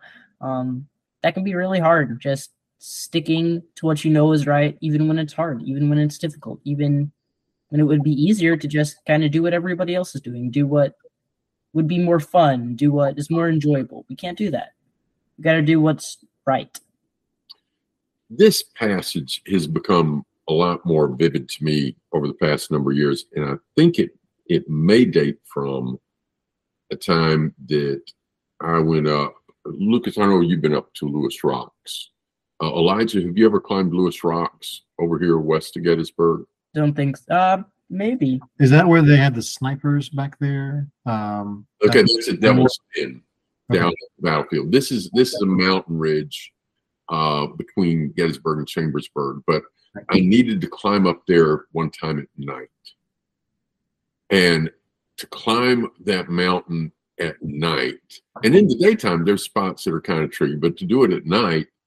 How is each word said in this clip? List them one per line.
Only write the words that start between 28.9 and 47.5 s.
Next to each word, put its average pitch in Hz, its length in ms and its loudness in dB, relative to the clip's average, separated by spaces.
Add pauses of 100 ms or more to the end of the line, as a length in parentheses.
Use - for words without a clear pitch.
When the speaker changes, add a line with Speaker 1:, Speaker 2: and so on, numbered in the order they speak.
Speaker 2:
up. 73 280 -4 (300)
Lucas, 104 520 -2
I 104 80 2
know 98 160 4
you've 85 200 0
been 76 140 0
up - 200 -6
to 76 120 -8
Lewis 71 360 -4
Rocks. - 680 -6 (520)
Uh, 80 60 -4
Elijah, 95 540 0
have 85 160 -4
you 110 80 6
ever 104 140 4
climbed 95 340 -2
Lewis 90 300 -2
Rocks - 580 -4 (180)
over 85 180 0
here 82 200 2
west 78 380 -2
of 85 80 -8
Gettysburg? 82 600 0 (280)
Speaker 1:
Don't 147 220 0
think 139 220 -4
s-, - 120 -20
uh, 185 320 2 (280)
maybe. 190 520 -2 (180)
Speaker 3:
Is 135 120 6
that 165 160 6
where 170 140 6
they 147 160 8
had 139 180 4
the 113 60 -4
snipers 143 680 -4
back 139 300 -8
there? 143 480 -4 (180)
Um, 104 600 -6 (200)
Speaker 2:
Okay, - 160 6
Speaker 3:
that - 120 6
Speaker 2:
that's - 160 -4
at - 100 -2
Devil's 127 400 4 (180)
Inn 65 240 -8 (500)
Speaker 3:
Okay. 90 80 2
Speaker 2:
down 85 100 2
at 85 60 -4 (220)
the - 60 -12
battlefield. 78 480 -2
This 139 200 2
is, 92 220 -6
this 123 200 2
is - 80 -6
a 101 40 0
mountain 92 520 0
ridge, 78 540 -4 (580)
uh, 76 380 -2
between 82 640 -2